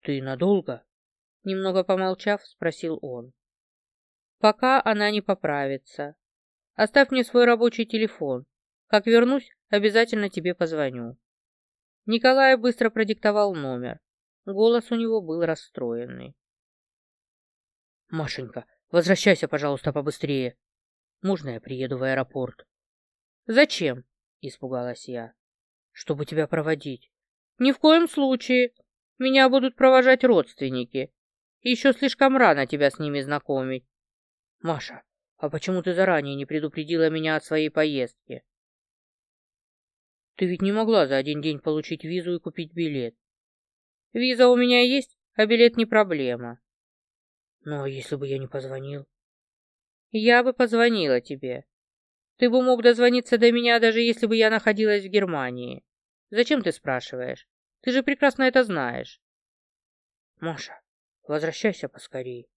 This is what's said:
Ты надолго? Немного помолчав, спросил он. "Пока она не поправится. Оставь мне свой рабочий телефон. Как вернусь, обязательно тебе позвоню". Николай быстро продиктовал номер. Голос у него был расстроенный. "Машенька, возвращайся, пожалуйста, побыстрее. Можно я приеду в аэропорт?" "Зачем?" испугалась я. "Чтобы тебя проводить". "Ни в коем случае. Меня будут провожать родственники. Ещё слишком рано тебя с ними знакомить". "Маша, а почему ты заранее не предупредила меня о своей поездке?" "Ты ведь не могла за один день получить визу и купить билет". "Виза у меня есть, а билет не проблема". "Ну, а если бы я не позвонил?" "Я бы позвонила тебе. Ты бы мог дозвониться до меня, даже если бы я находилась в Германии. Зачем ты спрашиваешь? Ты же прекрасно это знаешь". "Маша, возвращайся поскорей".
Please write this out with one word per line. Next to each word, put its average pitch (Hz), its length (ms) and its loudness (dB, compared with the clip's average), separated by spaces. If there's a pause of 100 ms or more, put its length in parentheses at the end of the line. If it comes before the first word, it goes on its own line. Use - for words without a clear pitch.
Ты 139 200 -6
надолго? 135 640 -2 (580)
Немного 190 400 -2
помолчав, 190 640 -2
спросил 165 560 -8
он. 123 320 -14 (1040)
"Пока 254 440 2
она 208 280 0
не 208 100 -2
поправится. 143 920 -6 (600)
Оставь 269 340 2
мне 254 140 0
свой 240 220 4
рабочий 233 400 2
телефон. 160 600 -6 (420)
Как 214 200 2
вернусь, 240 420 4 (200)
обязательно 208 600 0
тебе 175 240 -6
позвоню". 135 640 -6 (880)
Николай 262 500 4
быстро 233 340 0
продиктовал 208 680 0
номер. 127 440 -8 (460)
Голос 226 460 0
у 233 40 -2
него 226 260 -2
был 165 220 -4
расстроенный. 123 920 -8 (1700)
"Машенька, 131 560 -10 (260)
возвращайся, 175 560 2
пожалуйста, 143 440 -4
побыстрее. 139 640 -6 (680)
Можно 170 260 -4
я 113 100 -10
приеду 131 380 -8
в 127 60 -6
аэропорт?" 131 640 -6 (800)
"Зачем?" 196 580 0 (360)
испугалась 127 680 -10
я. 117 260 -12 (580)
"Чтобы 147 340 -8
тебя 156 200 -4
проводить". 147 680 -6 (460)
"Ни 262 140 2
в - 80 -4
коем 320 280 6
случае. 254 680 0 (440)
Меня 262 320 4
будут 254 260 2
провожать 262 480 6
родственники. 135 880 0 (500)
Ещё 247 320 2
слишком 269 440 0
рано 151 300 4
тебя 143 240 2
с - 80 -20
ними 143 220 -4
знакомить". 131 640 -6 (800)
"Маша, - 380 -8 (340)
а 151 120 -6
почему 175 340 -4
ты 185 100 -2
заранее 165 420 0
не 139 100 -8
предупредила 156 640 -2
меня 156 260 -4
о 151 60 -4
своей 156 280 -2
поездке?" 147 720 -4 (1900)
"Ты 185 120 -2
ведь 180 160 -4
не 196 80 -2
могла 214 360 2
за 135 100 0
один 147 240 -4
день 147 180 -4
получить 156 440 -6
визу 175 300 -6
и 170 60 -6
купить 165 340 -12
билет". 147 420 -6 (960)
"Виза 247 360 2
у 247 80 6
меня 247 260 4
есть, 247 360 0 (180)
а 214 100 4
билет 233 320 4
не 233 80 0
проблема". 131 760 -2 (1000)
"Ну, 147 220 -8
а 135 40 -6
если 135 280 -8
бы 135 120 -8
я 135 100 -4
не 135 100 -10
позвонил?" 135 600 -12 (1040)
"Я 240 340 4
бы 254 80 2
позвонила 220 680 2
тебе. 131 440 -10 (720)
Ты 247 120 4
бы 254 140 4
мог 254 180 2
дозвониться 240 560 4
до 233 140 6
меня, 240 280 2
даже 226 220 2
если 233 240 0
бы 220 100 0
я 220 140 4
находилась 214 560 0
в 190 40 -14
Германии. 131 760 -4 (460)
Зачем 240 320 0
ты 170 80 -2
спрашиваешь? 127 760 -8 (340)
Ты 254 100 -4
же 262 100 0
прекрасно 269 420 0
это 254 200 4
знаешь". 127 580 -6 (1160)
"Маша, - 420 -12 (460)
возвращайся 156 600 -4
поскорей". 123 680 -14